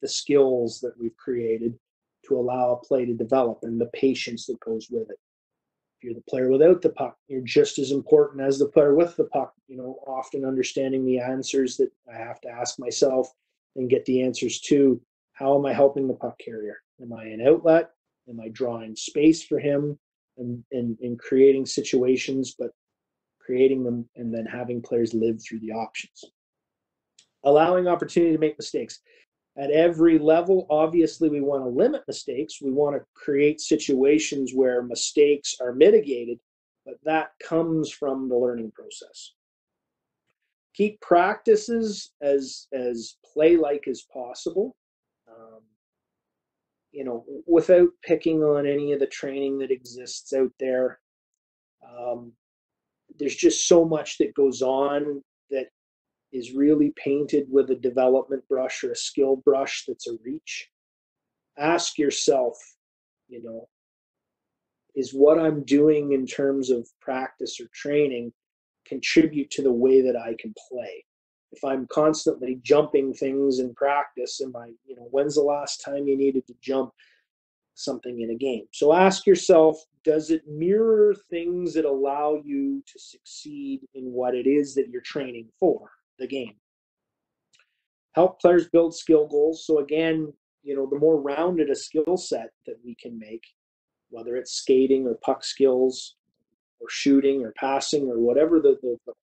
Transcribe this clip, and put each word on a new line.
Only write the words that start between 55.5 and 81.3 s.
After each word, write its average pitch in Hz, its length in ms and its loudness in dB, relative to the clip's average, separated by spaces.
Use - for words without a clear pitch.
that 131 160 -4
is 120 180 -10
really 147 460 2
painted 139 520 -2
with 131 220 2
a 127 60 0
development 127 720 0
brush 127 340 -4
or 127 80 -6
a 120 60 -8
skill 135 400 -2
brush 139 500 0
that's 123 220 -10
a 117 160 -10
reach. - 440 -14
Ask 165 400 -2
yourself, 135 640 0
you 120 120 -18
know, 113 280 -16
"Is 131 180 -6
what 147 240 6
I'm 151 240 0
doing 143 480 2
in 131 160 -2
terms 139 440 -2
of 120 180 -2
practice 131 600 -10
or 117 120 -18
training 139 600 -2
contribute 151 680 0
to 143 100 -6
the 135 100 2
way 131 280 4
that 127 160 0
I 117 240 -8
can 110 120 -14
play?" 117 360 -14
If - 100 -16
I'm 135 240 -4
constantly 151 760 -2
jumping 143 520 2
things 135 460 -2
in 123 160 -8
practice, 139 680 -4
am 127 140 -10
I, 120 160 -16
you 131 120 -18
know, 120 160 -20
when's 143 240 0
the 151 60 4
last 143 420 -4
time 143 240 -6
you 139 80 2
needed 135 320 0
to 120 120 -20
jump 131 320 -4
something 123 460 -10
in 113 80 -6
a 117 60 -6
game? 131 360 -6
So 151 200 4
ask 190 320 4
yourself, 160 560 6
does 156 280 0
it 160 180 -2
mirror 208 640 2